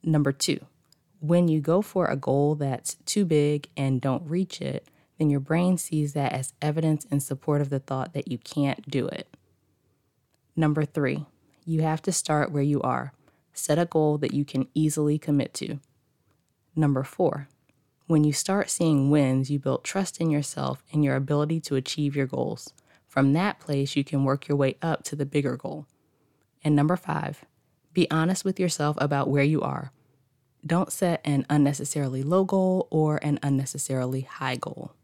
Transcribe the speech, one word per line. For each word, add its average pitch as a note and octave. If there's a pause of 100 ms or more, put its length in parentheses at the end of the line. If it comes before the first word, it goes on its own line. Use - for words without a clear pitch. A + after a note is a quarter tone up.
Number D3
two, C#3+ (600)
when E3+
you D#3
go E3
for F#3
a -
goal C#3+
that's C#3 (100)
too G#3
big D3
and C3+
don't C#3
reach F3+
it, - (300)
then D3+
your C#3+
brain E3+
sees D3
that C#3
as C3+
evidence D3+
in C#3+
support C#3+
of C#3
the C#3
thought C3
that C#3+
you A#2+
can't -
do C3
it. - (1300)
Number D3+
three, C#3+ (380)
you D#3+
have D#3
to F#3
start D3+
where C#3+
you C#3+
are. B2+ (400)
Set -
a F3
goal D3+
that -
you C#3+
can C3
easily D3+
commit D3
to. - (960)
Number C#3
four, C#3+ (600)
when D#3
you D3+
start -
seeing C#3+
wins, C3
you D3
build C3+
trust -
in E3
yourself C#3 (100)
and D3+
your C3+
ability D3
to -
achieve C#3+
your C3+
goals. B2 (340)
From C#3
that F#3
place, C#3
you C#3
can C#3
work C3+
your D3
way C#3
up E3
to -
the C#3+
bigger C#3
goal. D3+ (800)
And D3+
number D3+
five, - (480)
be -
honest E3
with F#3+
yourself D3+
about C#3
where C#3
you D3+
are. C3+ (720)
Don't E3
set E3+
an C#3+
unnecessarily C#3
low F3+
goal F#3
or D#3
an D3
unnecessarily C3+
high C3
goal. - (120)